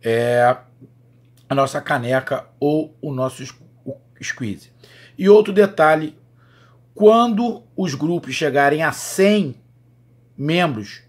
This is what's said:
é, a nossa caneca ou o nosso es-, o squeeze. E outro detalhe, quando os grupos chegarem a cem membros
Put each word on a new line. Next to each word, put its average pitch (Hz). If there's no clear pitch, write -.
é, 120
a 139
nossa 139
caneca 131
ou 151
o 151
nosso 131
es-, 127
o 131
squeeze. -
E 185
outro 214
detalhe, 160
quando 226
os 175
grupos 147
chegarem 143
a 151
cem 190
membros 147